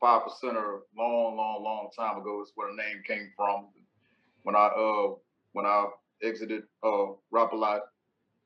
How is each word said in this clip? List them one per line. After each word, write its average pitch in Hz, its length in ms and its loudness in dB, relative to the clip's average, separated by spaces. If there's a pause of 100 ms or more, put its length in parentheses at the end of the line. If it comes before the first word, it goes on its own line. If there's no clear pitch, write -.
five 120 220 6
percenter 107 560 -6 (180)
long, 113 400 0
long, 110 260 -4
long 107 320 -6
time 110 220 -4
ago. 104 220 -6
That's 104 160 -12
where 104 160 -8
the 104 60 -14
name 107 280 -8
came 104 300 -8
from. 101 320 0 (760)
When - 140 2
I, 104 120 8
uh, 104 460 2 (400)
when 101 140 -2
I 104 180 4 (380)
exited, 110 400 -4 (200)
uh, 104 240 2 (220)
Rap-A-Lot 110 520 2 (640)